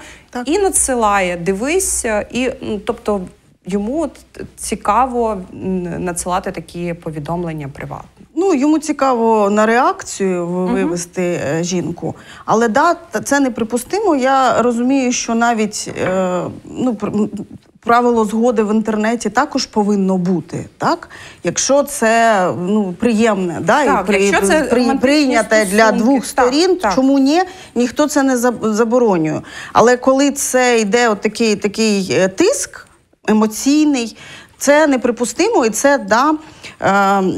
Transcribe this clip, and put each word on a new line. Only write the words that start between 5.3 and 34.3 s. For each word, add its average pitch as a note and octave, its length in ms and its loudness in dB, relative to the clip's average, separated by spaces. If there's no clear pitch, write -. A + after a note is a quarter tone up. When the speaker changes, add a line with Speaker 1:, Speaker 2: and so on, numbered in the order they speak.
Speaker 2:
м, F3 500 -6
надсилати F3+ 480 -4
такі F3 420 -8
повідомлення D#3+ 800 -8
приватно. D3 360 -14
Speaker 1:
Ну, F#4 200 2
йому D4+ 240 2
цікаво A3+ 720 2
на G#3+ 160 4
реакцію A3+ 800 0
в-, E3+ 40 -6
Speaker 2:
Мгм. F#3 240 -2
Speaker 1:
вивести, E3+ 480 -4
е, E3 420 -2
жінку. E3+ 500 -6
Але A3 240 2
да, D4 260 4
т-, - 260 -8
це C#4 200 0
неприпустимо. C4 760 -2
Я C4 460 2
розумію, B3 500 0
що A#3 220 -4
навіть, A3+ 560 -2
е, F3+ 400 -2
ну, B3 300 -4
пр-, G3 200 -6
м, G#3 160 0
правило A#3 440 2
згоди A3+ 380 0
в G#3+ 120 0
інтернеті A3 560 -2
також C#4 360 -2
повинно G3 500 0
бути, F3 500 -4
так? E4 300 -2
Якщо C4+ 380 2
це, A3+ 640 2
ну, F#3+ 400 -2
приємне, G#3 640 2
да, G#3+ 220 2
і C4 40 2
Speaker 2:
Так, A3+ 200 2
Speaker 1:
при-, G3+ 180 2
Speaker 2:
якщо C#4 220 2
це D#4+ 160 4
Speaker 1:
при-, B3 180 2
Speaker 2:
романтичні B3 200 2
Speaker 1:
прийняте B3 640 2
для G#3 240 4
Speaker 2:
стосунки, G3+ 160 2
Speaker 1:
двох C4 160 4
Speaker 2:
так, - 60 -10
Speaker 1:
сторін, D4 500 2
Speaker 2:
так. G#3 180 -2
Speaker 1:
чому C4+ 240 4
ні? C#4+ 240 4
Ніхто B3 320 0
це C#4+ 160 0
не C4+ 140 2
заб-, A3 360 0
заборонює. G#3+ 680 0
Але B3 240 6
коли C4+ 340 2
це B3 500 0
йде A#3 280 2
от G3+ 120 -2
такий, G#3+ 360 0
такий, G3+ 560 -2
е, F3+ 160 2
тиск - 580 -4
емоційний, A#3 880 0